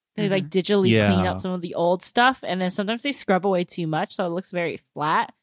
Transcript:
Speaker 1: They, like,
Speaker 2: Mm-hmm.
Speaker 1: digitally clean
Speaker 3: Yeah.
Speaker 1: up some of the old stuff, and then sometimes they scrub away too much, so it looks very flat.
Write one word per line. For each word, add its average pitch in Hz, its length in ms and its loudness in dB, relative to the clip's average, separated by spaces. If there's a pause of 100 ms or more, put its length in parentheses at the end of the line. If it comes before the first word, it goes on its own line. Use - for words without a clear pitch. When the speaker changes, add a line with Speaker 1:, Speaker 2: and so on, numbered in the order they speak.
(160)
Speaker 1:
They, 208 120 0
like, 190 220 0
Speaker 2:
Mm-hmm. 190 100 0
Speaker 1:
digitally 165 480 4
clean 95 160 4
Speaker 3:
Yeah. 90 80 2
Speaker 1:
up 92 100 -6
some 185 100 -4
of 180 100 -4
the 170 140 -8
old 175 280 0
stuff, 254 420 2
and 185 140 -4
then 180 120 -2
sometimes 208 320 -4
they 277 100 -2
scrub 185 320 0
away 185 180 2
too 170 240 -6
much, 156 280 -2
so 196 100 -2
it 175 40 -4
looks 175 220 -6
very 170 300 -4 (120)
flat. 165 500 0